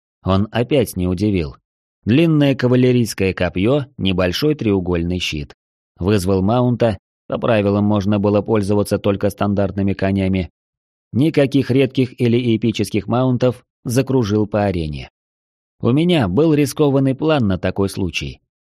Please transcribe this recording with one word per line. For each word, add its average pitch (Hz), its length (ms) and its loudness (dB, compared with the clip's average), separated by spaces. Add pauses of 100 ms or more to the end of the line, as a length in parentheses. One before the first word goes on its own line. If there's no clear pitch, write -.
(240)
Он 95 280 0
опять 120 440 -2
не 90 120 -2
удивил. 92 480 -2 (480)
Длинное 143 500 4
кавалерийское 123 760 2
копьё, 104 540 0 (100)
небольшой 92 580 0
треугольный 90 640 -2
щит. 73 360 -8 (440)
Вызвал 95 440 0
маунта, 117 560 0 (300)
по - 100 -4
правилам 101 460 2
можно 104 340 0
было 101 240 2
пользоваться 104 560 0
только 101 320 -2
стандартными 98 640 -2
конями. 95 580 -2 (640)
Никаких 139 580 2
редких 131 500 0
или 120 360 2
эпических 104 520 -2
маунтов, 123 560 0 (200)
закружил 120 640 0
по 104 180 -2
арене. 78 440 -4 (720)
У 110 100 0
меня 151 380 2
был 151 260 2
рискованный 139 600 2
план 151 340 0
на 92 100 0
такой 95 300 -2
случай. 80 520 -8 (340)